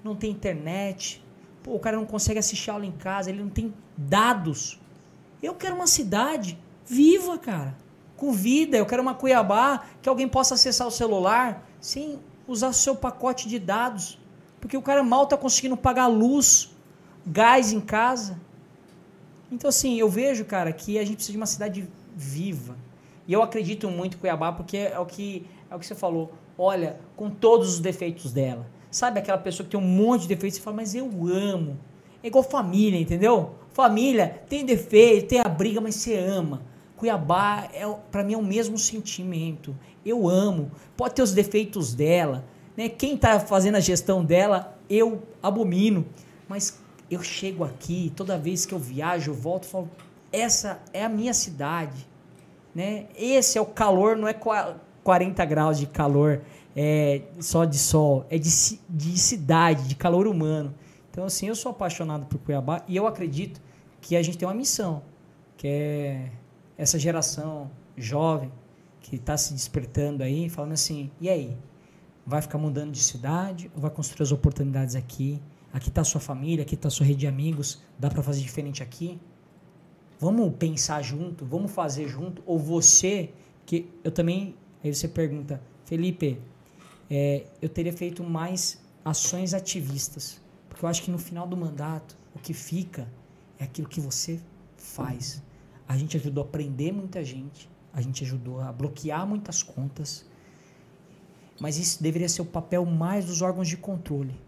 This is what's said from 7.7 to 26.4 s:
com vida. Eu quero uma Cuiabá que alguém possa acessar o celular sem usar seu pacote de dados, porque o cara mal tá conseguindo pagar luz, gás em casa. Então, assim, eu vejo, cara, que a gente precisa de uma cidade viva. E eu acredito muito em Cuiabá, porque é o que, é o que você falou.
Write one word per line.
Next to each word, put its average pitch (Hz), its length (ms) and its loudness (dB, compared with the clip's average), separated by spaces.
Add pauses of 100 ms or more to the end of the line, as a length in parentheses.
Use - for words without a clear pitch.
com 277 160 -2
vida. 262 440 4
Eu 208 100 4
quero 247 160 0
uma 254 120 -2
Cuiabá 247 680 4 (160)
que - 80 -2
alguém 262 200 2
possa 262 260 4
acessar 247 320 4
o 226 40 -4
celular 220 760 2 (140)
sem 285 400 -8 (260)
usar 247 260 -2
seu 262 220 2
pacote 254 540 -4
de 233 100 -4
dados, 208 600 -4 (420)
porque - 160 -6
o 262 60 -4
cara 277 200 4
mal 262 240 6
tá 285 100 2
conseguindo 262 400 0
pagar 254 300 4
luz, 240 680 6 (520)
gás 220 460 6
em 214 80 0
casa. 214 600 -2 (1120)
Então, 254 160 -2
assim, 247 300 2
eu 220 100 6
vejo, 226 360 2
cara, 175 280 -2
que 208 260 -4
a 208 60 2
gente 208 120 -4
precisa - 160 -8
de 208 60 -6
uma 220 80 -4
cidade 190 420 -6 (280)
viva. 139 600 -6 (520)
E 170 40 0
eu 214 100 4
acredito 214 480 -2
muito 180 260 -6
em - 40 -18
Cuiabá, 170 320 -2
porque 175 260 -8
é 202 200 -4
o 180 60 -4
que, 190 400 -10 (260)
é 180 60 -12
o - 20 -10
que 170 80 -12
você 202 80 -12
falou. 165 380 -4 (240)